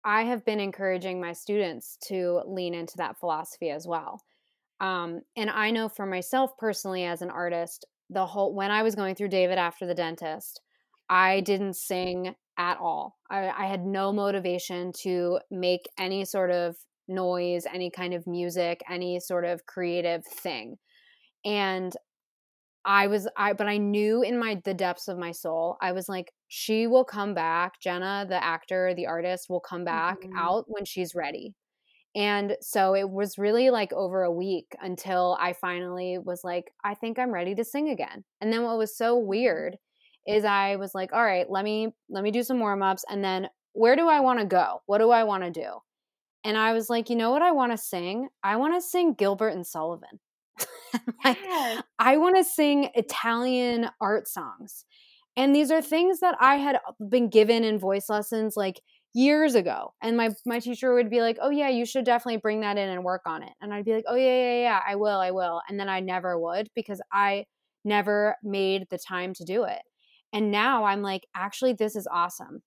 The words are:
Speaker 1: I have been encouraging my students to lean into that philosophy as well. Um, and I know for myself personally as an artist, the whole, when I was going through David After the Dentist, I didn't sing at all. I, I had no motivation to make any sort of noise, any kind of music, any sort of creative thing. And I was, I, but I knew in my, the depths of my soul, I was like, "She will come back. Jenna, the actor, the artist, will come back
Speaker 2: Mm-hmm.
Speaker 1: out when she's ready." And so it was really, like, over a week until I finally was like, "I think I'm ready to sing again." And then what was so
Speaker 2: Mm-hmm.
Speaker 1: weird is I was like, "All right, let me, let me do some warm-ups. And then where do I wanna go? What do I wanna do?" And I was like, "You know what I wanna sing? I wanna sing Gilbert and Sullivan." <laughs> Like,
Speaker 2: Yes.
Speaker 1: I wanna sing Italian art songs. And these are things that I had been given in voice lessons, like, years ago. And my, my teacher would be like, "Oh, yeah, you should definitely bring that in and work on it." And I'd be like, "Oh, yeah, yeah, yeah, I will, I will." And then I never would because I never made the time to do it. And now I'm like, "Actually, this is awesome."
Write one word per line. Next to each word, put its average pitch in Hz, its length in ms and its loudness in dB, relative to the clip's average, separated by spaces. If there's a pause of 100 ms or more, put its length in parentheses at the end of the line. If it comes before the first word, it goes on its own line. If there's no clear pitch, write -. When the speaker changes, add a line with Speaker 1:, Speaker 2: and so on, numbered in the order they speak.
Speaker 1:
I 220 200 2
have 233 200 -2
been 214 160 0
encouraging 190 600 -2
my 170 140 -6
students 185 640 -4 (100)
to 180 380 0
lean 180 280 -6
into 170 240 -10
that 165 200 -6
philosophy 165 520 -6
as 151 160 -8
well. 170 360 -6 (580)
Um, 175 420 -4 (140)
and 220 140 -2
I 214 220 0
know 226 160 -2
for 202 180 -8
myself 220 520 -2
personally 190 460 -4
as 175 180 -6
an 175 80 -8
artist, 170 560 -6 (240)
the 190 160 0
whole, 196 280 0
when 196 160 -2
I 214 120 4
was 220 140 2
going 190 200 -2
through 202 140 -4
David 185 280 2
After 175 280 -2
the 175 80 -2
Dentist, 165 680 -6 (500)
I 190 320 6
didn't 196 340 0
sing 180 600 -4 (220)
at 175 200 -2
all. 165 400 -4 (120)
I, 196 200 -2
I 196 160 -4
had 190 200 -4
no 196 260 0
motivation 180 800 -2 (100)
to 180 380 0 (100)
make 180 380 0 (100)
any 190 260 -4
sort 190 280 0
of 175 240 0 (320)
noise, 180 580 -2
any 180 240 -6
kind 180 240 -6
of 175 120 -6
music, 175 640 -2
any 180 300 -4
sort 175 240 -4
of 175 220 -4
creative 175 600 -2
thing. 123 520 -10 (680)
And 190 500 -2 (880)
I 202 220 4
was, 202 200 0 (100)
I, 202 180 0
but 208 120 -2
I 208 120 0
knew 208 440 2
in 240 160 0
my, 220 240 -2
the 196 120 -4
depths 180 340 -4
of 185 80 -6
my 175 160 -8
soul, 165 480 -4
I 185 120 -2
was 185 160 -6
like, 185 240 -8 (160)
"She 220 380 0
will 254 180 6
come 208 280 -6
back. 170 480 -2
Jenna, 190 480 -4
the 185 140 -2
actor, 185 520 -2
the 175 120 -4
artist, 175 420 -4
will 180 120 -4
come 175 240 -10
back 170 380 -2
Speaker 2:
Mm-hmm. 185 140 -12
Speaker 1:
out 180 320 0
when 208 160 -8
she's 180 300 -6
ready." 165 400 -8 (600)
And 208 460 0
so 190 320 2
it 196 160 0
was 196 280 -4
really, 226 320 4
like, 214 240 0
over 190 300 0
a 175 80 2
week 180 360 -4 (120)
until 180 600 0
I 180 140 0
finally 180 640 -6
was 180 260 -8
like, 175 280 -6 (120)
"I 208 100 -4
think 226 240 -6
I'm 247 160 -2
ready 180 220 -4
to 226 80 -2
sing 294 260 -2
again." 202 340 -8 (160)
And 220 120 0
then 233 120 0
what 226 140 -2
was 220 180 -2
so 233 220 2
Speaker 2:
Mm-hmm. - 0 -
Speaker 1:
weird 196 600 0 (480)
is 208 180 2
I 202 320 2
was 196 180 -8
like, 190 200 -6
"All 233 100 4
right, 185 260 2
let 190 140 0
me, 214 300 -2 (160)
let 196 140 -4
me 208 80 2
do 240 120 0
some 254 160 0
warm-ups. 196 500 0
And 202 140 -4
then 190 260 -2 (240)
where 226 220 8
do 330 120 4
I 302 120 6
wanna 247 260 4
go? 170 400 2
What 202 120 4
do 226 120 8
I 226 140 8
wanna 190 280 0
do?" 113 280 -8 (640)
And 214 140 0
I 220 160 4
was 226 160 -2
like, 233 200 0
"You 240 60 2
know 226 160 2
what 294 100 4
I 349 100 6
wanna 247 260 2
sing? 196 500 -6 (160)
I 202 120 2
wanna 311 260 2
sing 349 320 2
Gilbert 202 360 2
and 175 160 -6
Sullivan." 165 580 -8
<laughs> - 1000 -10
Like, 254 180 4
Speaker 2:
Yes. 294 420 -4 (140)
Speaker 1:
I 254 180 8
wanna 359 280 6
sing 285 500 2
Italian 240 960 0 (120)
art 214 280 0
songs. 147 560 -12 (520)
And 277 180 6
these 294 160 4
are 320 120 4
things 330 380 2
that 349 200 4
I 262 160 8
had 277 220 2 (300)
been 233 200 4
given 226 360 6
in 214 140 2
voice 190 300 -2
lessons, 214 480 -2
like, 190 240 -4 (340)
years 285 400 6
ago. 175 480 0
And 233 140 0
my, 226 140 2 (160)
my 240 140 -2
teacher 247 340 0
would 240 160 4
be 240 100 4
like, 226 200 2
"Oh, 277 100 2
yeah, 285 180 2
you 240 180 0
should 247 180 -2
definitely 233 340 2
bring 214 220 0
that 208 180 0
in 196 100 0
and 180 160 -4
work 180 220 -2
on 160 180 -6
it." - 160 -18
And 208 120 -8
I'd 208 120 -4
be 220 100 2
like, 220 140 -2
"Oh, 226 80 0
yeah, 262 80 4 (120)
yeah, 247 260 2
yeah, 220 240 2
I 202 100 -2
will, 208 240 2
I 185 100 2
will." 175 380 -2
And 202 100 -6
then 196 100 -4
I 190 120 -2
never 180 380 -2
would 170 360 -2
because 208 260 -6 (120)
I 202 340 2 (380)
never 208 580 2
made 196 480 0
the 180 80 -6
time 185 360 -6
to 180 100 -14
do 196 200 -2
it. - 180 -4 (500)
And 214 180 2
now 220 340 4
I'm 202 180 2
like, 190 320 -4
"Actually, 202 400 -2
this 214 220 -2
is 196 140 -6
awesome." 170 560 -4